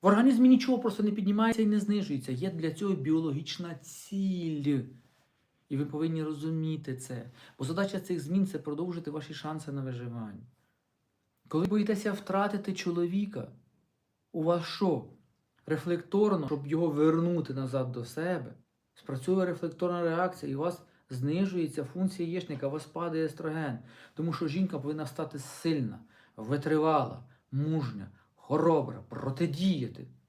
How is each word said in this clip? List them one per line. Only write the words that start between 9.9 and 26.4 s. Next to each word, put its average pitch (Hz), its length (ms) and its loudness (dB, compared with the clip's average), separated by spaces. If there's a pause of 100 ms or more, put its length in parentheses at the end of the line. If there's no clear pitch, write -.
Коли 160 160 0
боїтеся 208 460 0
втратити 196 600 -2
чоловіка, 175 760 -2 (840)
у 160 100 -4
вас 170 220 2
що? 165 400 0 (600)
Рефлекторно, 170 800 2
щоб 139 200 -2
його 160 220 2
вернути 160 680 4
назад 127 380 -2
до 123 120 -6
себе, 156 500 -4 (400)
спрацьовує 180 520 0
рефлекторна 175 560 -2
реакція, 170 500 0
і - 20 -2
у 139 40 -4
вас 175 240 -2 (260)
знижується 156 760 0
функція 180 440 -2
яєчника, 156 380 -4
у 139 40 0
вас 151 140 -6
падає 160 400 -2
естроген. 156 540 -4 (360)
Тому 160 180 -2
що 160 160 -2
жінка 170 300 0
повинна 151 280 -4
стати 156 320 -6
сильна, 135 600 -2 (380)
витривала, 147 880 2 (280)